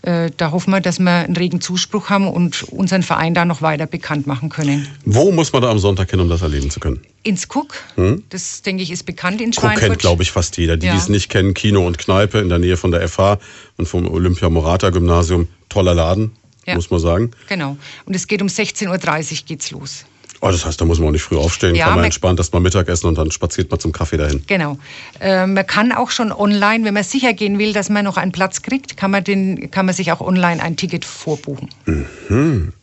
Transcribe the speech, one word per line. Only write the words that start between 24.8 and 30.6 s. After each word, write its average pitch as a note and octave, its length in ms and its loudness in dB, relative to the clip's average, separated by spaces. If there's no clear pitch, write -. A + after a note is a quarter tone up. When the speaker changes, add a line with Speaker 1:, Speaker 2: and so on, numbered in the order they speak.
Speaker 1:
Äh, F#3 260 2
man F#3+ 200 0
kann A3 260 2
auch A#3+ 180 -2
schon A3+ 220 -2
online, G#3 540 2
wenn G3+ 80 0
man G#3 100 0
sicher B3+ 300 0
gehen G3+ 240 0
will, G#3+ 160 0
dass G3+ 160 -2
man G#3 160 2
noch F#3+ 100 -2
einen F3+ 160 -2
Platz F#3+ 300 -2
kriegt, - 340 -6
kann G3 140 -2
man G3 120 2
den, F#3+ 480 -2
kann F#3+ 140 0
man F#3 100 2
sich F3+ 180 -2
auch E3+ 100 -2
online F3+ 400 0